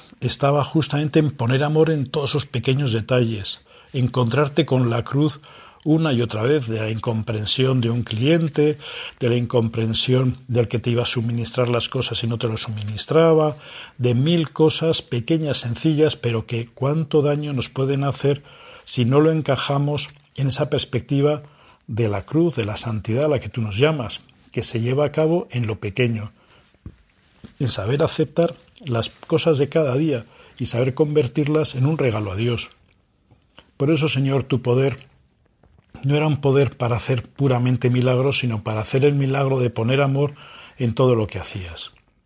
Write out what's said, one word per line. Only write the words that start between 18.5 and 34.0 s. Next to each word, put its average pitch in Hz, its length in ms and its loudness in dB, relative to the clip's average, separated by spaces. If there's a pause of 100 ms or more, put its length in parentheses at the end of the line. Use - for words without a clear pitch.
si - 220 2
no 135 160 6
lo 160 100 6
encajamos 143 800 0 (260)
en 135 140 0
esa 143 200 2
perspectiva 143 760 0 (440)
de 113 220 -2
la 101 160 -4
cruz, 165 320 0
de 131 80 -2
la 107 100 -6
santidad 110 500 -2
a 151 40 2
la 135 100 2
que 110 100 -8
tú 120 120 -6
nos 101 160 -4
llamas, 143 420 0 (320)
que 117 120 -4
se - 180 -2
lleva 131 240 0
a 143 80 -2
cabo 160 360 2
en 120 160 -4
lo 104 140 -6
pequeño, 110 540 -2 (1200)
en 131 120 -2
saber 123 340 0
aceptar 160 520 0 (300)
las 117 240 -2 (180)
cosas 165 300 2
de 143 120 0
cada 147 260 0
día 143 300 -2 (320)
y 123 80 -4
saber 127 280 0
convertirlas 151 800 0
en 131 100 2
un 156 120 0
regalo 107 360 0
a - 20 -6
Dios. 117 360 -2 (1080)
Por 139 140 0
eso, 151 180 2